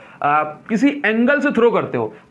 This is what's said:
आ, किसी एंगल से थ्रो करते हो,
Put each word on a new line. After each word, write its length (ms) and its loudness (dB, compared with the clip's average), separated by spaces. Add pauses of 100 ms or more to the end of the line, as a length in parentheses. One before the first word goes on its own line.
(240)
आ, 200 2
किसी 600 -2
एंगल 340 2
से 120 0
थ्रो 200 0
करते 260 -2
हो, 160 -4 (180)